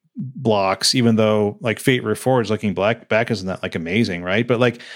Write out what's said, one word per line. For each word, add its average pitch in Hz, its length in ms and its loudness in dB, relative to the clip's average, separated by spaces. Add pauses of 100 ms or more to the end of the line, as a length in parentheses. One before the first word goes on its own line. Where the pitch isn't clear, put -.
(200)
blocks, 123 760 0
even 117 180 4
though, 107 460 2
like, 110 180 -2
Fate 127 240 0
Reforged, 107 480 0
looking 104 240 -2
black, 104 340 -2
back 113 220 2
isn't 98 160 -4
that, 92 160 -6
like, - 140 -6
amazing, 90 480 -2
right? 107 240 0
But, 120 100 0
like, 120 240 0 (140)